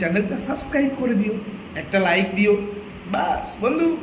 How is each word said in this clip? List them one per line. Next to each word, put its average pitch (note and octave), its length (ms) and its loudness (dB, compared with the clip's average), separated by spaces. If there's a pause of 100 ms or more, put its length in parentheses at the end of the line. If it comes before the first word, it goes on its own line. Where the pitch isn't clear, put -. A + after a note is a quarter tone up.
চ্যানেলটা F#3 380 0
সাবস্ক্রাইব C#4 520 0 (100)
করে A#3+ 200 2
দিও, G#3+ 140 0 (460)
একটা F#3+ 260 0
লাইক F#3 200 4 (120)
দিও। G#3 160 6 (580)
বাস - 360 0 (120)
বন্ধু, D#4 260 2 (160)